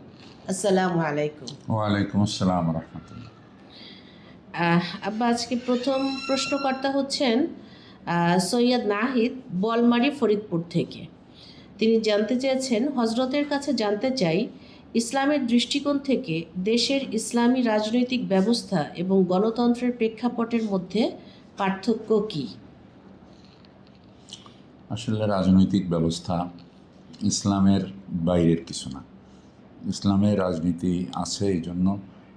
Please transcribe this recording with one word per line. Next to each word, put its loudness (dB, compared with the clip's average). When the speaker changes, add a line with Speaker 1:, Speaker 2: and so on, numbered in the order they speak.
Speaker 1:
আসসালামু 2
আলাইকুম। -2
Speaker 2:
ওয়ালাইকুম 0
আসসালাম 2
রাহমাতুল্লাহ। -12
Speaker 1:
আহ, 0
আব্বা, -2
আজকে 0
প্রথম 0
প্রশ্নকর্তা -2
হচ্ছেন, 0
আহ, 2
সৈয়দ 2
নাহিদ, 0
বলমারি, 2
ফরিদপুর 0
থেকে। -4
তিনি 4
জানতে 2
চেয়েছেন, 0
হজরতের 0
কাছে -2
জানতে 0
চাই, 0
ইসলামের 0
দৃষ্টিকোণ 0
থেকে -2
দেশের 0
ইসলামী 2
রাজনৈতিক 0
ব্যবস্থা 2
এবং 2
গণতন্ত্রের 2
প্রেক্ষাপটের -2
মধ্যে 0
পার্থক্য 0
কী? -6
Speaker 2:
আসলে -4
রাজনৈতিক 4
ব্যবস্থা -2
ইসলামের 2
বাইরের 2
কিছু -10
না। -12
ইসলামের 2
রাজনীতি 0
আছে, -4
এই 0
জন্য 0